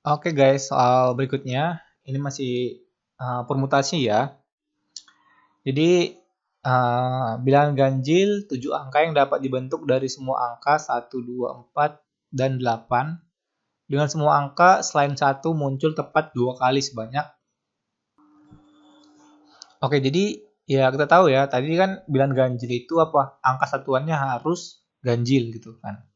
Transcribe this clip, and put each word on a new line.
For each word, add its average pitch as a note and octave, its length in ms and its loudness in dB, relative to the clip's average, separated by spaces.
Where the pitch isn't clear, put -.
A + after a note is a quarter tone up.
Oke, D3 320 -2
guys, C3+ 400 2
soal B2+ 400 4
berikutnya. C3+ 720 -4
Ini C3+ 80 -6
masih, B2+ 640 -6
eh, B2 240 -6
permutasi C#3 640 0
ya. A2+ 240 0
Jadi, E3 560 2
eh, B2+ 720 0
bilangan C#3 400 2
ganjil D#3+ 720 0
tujuh C3 240 -6
angka C#3+ 320 0
yang E3 80 -4
dapat C#3 320 0
dibentuk C3 400 -6
dari C3 240 0
semua B2+ 480 -6
angka D3+ 240 0
satu, B2 400 -6
dua, B2 400 -6
empat, D3 400 -4
dan C3 240 -2
delapan. B2 640 -4
Dengan C#3+ 240 -2
semua D3 320 2
angka F3 400 4
selain C#3+ 400 -2
satu C#3 320 0
muncul C#3+ 400 -2
tepat D#3 400 -4
dua B2+ 240 -2
kali C3 240 2
sebanyak. B2+ 480 -8
Oke, C#3+ 160 2
jadi D#3+ 400 0
ya C3+ 240 4
kita C#3 160 0
tahu E3+ 240 6
ya, C3+ 160 4
tadi C#3 320 -2
kan F#3+ 320 0
bilangan C3 480 2
ganjil A#2+ 160 -6
itu A#2+ 320 -4
apa? D3 400 -2
Angka C3 240 0
satuannya C#3 480 -4
harus C#3 640 -6
ganjil A#2+ 480 0
gitu A2+ 320 -18
kan. - 320 -16